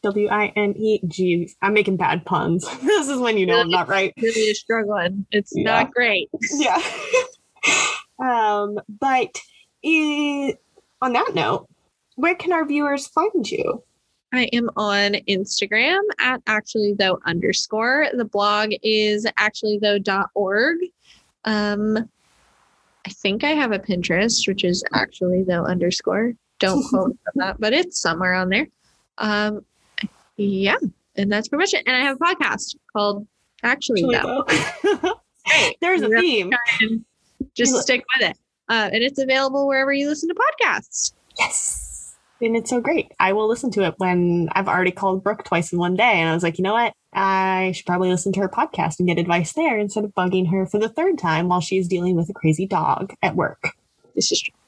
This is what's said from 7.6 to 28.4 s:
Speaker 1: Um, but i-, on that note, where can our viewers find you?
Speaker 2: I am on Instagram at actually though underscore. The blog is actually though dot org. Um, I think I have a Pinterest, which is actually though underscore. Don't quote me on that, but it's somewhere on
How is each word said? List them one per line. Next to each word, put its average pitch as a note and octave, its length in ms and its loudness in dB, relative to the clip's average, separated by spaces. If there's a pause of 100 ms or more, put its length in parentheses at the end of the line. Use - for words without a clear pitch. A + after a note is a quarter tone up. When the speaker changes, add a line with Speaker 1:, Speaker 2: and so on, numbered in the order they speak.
Speaker 1:
Um, G#3 560 0 (220)
but C4 380 0 (440)
i-, D4 720 0 (460)
on B3+ 140 0
that - 200 0
note, B2+ 320 -2 (500)
where E4 180 0
can F4+ 180 -4
our D#4+ 140 0
viewers C#4+ 400 -2
find E4+ 440 -2
you? - 320 -4 (500)
Speaker 2:
I B3+ 100 2 (100)
am A#3 240 0
on G3+ 360 0 (140)
Instagram G#3+ 760 0 (200)
at B3+ 260 -2
actually G#3+ 520 0
though F#3+ 260 2
underscore. G#3+ 880 0
The A#3 140 -2
blog G#3 460 0 (100)
is G#3+ 440 0 (120)
actually G#3 420 0
though G#3 180 2
dot G3 360 -2
org. G#3 420 0 (680)
Um, G#3 500 0 (1080)
I - 40 -10
think G3+ 320 -2
I D4 100 2
have C#4 200 2
a F#3+ 60 0
Pinterest, F#3+ 680 0
which G3 180 -2
is F3+ 280 0
actually F3+ 500 0
though F3 220 0
underscore. F#3 680 0 (240)
Don't G3 320 2
quote C4 180 2
me B3 60 -4 (120)
on - 100 -6
that, F#3+ 220 -2
but G#3+ 140 0
it's F4+ 260 0
somewhere F3+ 360 0
on F#3 160 0